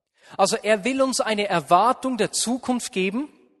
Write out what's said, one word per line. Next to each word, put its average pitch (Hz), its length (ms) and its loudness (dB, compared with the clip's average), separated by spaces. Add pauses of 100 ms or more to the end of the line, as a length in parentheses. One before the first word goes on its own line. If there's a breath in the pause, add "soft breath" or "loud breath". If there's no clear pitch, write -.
(360 loud breath)
Also 196 200 2
er 208 260 0
will 269 200 0
uns 262 180 0
eine 208 260 -2
Erwartung 196 680 2
der 202 160 -2
Zukunft 247 580 -4
geben. 196 380 -4 (320)